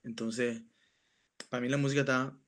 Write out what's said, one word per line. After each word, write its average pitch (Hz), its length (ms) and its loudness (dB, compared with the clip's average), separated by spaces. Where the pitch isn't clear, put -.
Entonces, 113 600 -4
para 123 120 -2
mí 123 80 0
la 139 80 2
música 139 240 2
está 135 360 2